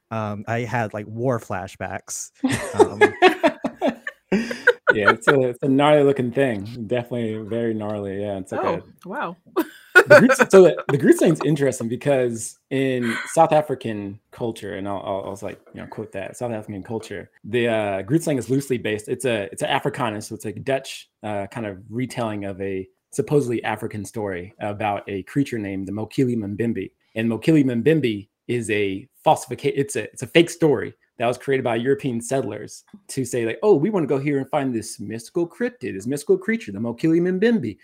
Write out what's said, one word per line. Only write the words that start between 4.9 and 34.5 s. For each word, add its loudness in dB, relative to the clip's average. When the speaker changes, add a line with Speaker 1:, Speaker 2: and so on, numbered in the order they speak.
Speaker 2:
Yeah, 4
it's -2
a, 6
it's -8
a 2
gnarly 6
looking 2
thing. -2
Definitely -4
very -2
gnarly. -4
Yeah, -4
it's -12
like -4
Speaker 3:
Oh, -2
Speaker 2:
a -18
Speaker 3:
wow. -8
<laughs> 2
Speaker 2:
The 10
Groot, 8
so 12
the, 4
the 2
Groot 6
slang's 4
interesting 0
because -2
in 0
South 4
African -2
culture, -6
and -6
I'll, -4
I'll, -4
I'll, -10
like, -12
you -14
know, -14
quote -12
that, -10
South -6
African -8
culture, -10
the, 0
uh, 0
Groot 0
slang 0
is -4
loosely 0
based. -4
It's -4
a, 0
it's -10
an -2
Afrikaans, -2
so -12
it's, -12
like, -8
Dutch, -4
uh, -6
kind -8
of -10
retelling -4
of -8
a -6
supposedly 0
African -4
story -8
about -4
a -6
creature -2
named -6
the -6
Mokele -2
Mbembe. -4
And 0
Mokele 4
Mbembe 0
is -4
a 0
falsifica-, 0
it's -2
a, -2
it's -14
a -6
fake 6
story 0
that 0
was 0
created 0
by 0
European 0
settlers -6
to -4
say, -2
like, -4
"Oh, 6
we 4
wanna 0
go 0
here -2
and -6
find -2